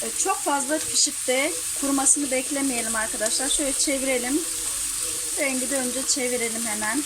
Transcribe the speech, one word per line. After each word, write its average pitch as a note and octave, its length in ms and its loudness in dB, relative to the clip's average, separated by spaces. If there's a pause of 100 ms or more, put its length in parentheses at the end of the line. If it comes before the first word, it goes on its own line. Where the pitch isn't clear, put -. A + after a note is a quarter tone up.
Evet, A3+ 160 -4
çok G4 220 2
fazla C#4+ 380 2
pişip - 480 0
de C4+ 240 2 (300)
kurumasını C#4 500 2
beklemeyelim C4 640 0
arkadaşlar. A3+ 540 0
Şöyle C#4 240 2
çevirelim. C4+ 680 2 (960)
Rengi C4 320 0
de C#4 60 0
önce B3+ 300 -2
çevirelim A#3 580 0
hemen. G#3+ 400 0